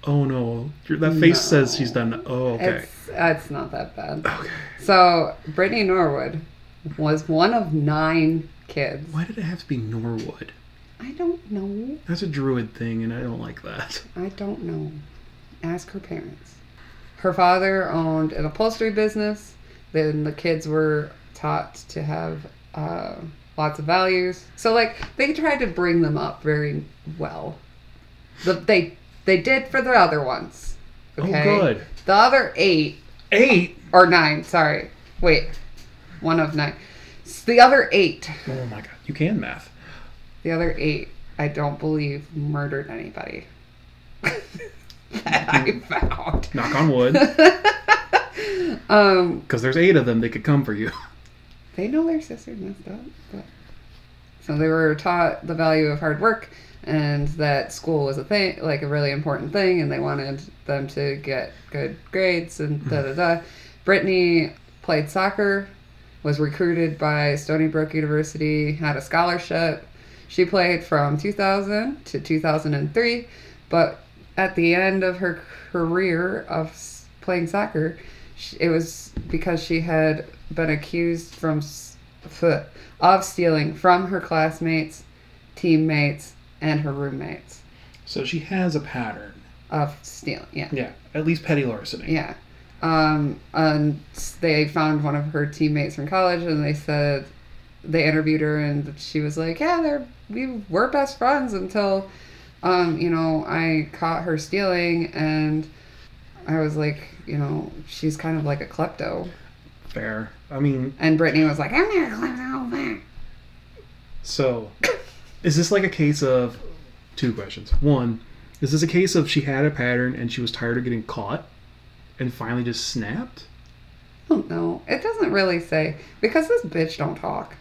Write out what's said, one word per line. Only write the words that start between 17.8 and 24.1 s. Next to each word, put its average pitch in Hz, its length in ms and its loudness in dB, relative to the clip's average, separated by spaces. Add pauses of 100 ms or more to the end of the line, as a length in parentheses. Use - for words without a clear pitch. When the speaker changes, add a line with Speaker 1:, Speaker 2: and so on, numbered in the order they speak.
Speaker 2:
owned 160 420 0
an 151 120 -2
upholstery 220 460 -2
business. 208 600 -2 (400)
Then 151 300 0
the 151 80 -2
kids 160 360 -2
were 151 440 0 (220)
taught 151 420 -4 (140)
to 156 140 -8
have, 156 420 -6 (280)
uh, 160 420 -8 (420)
lots 151 220 -2
of 147 60 -8
values. 185 600 0 (100)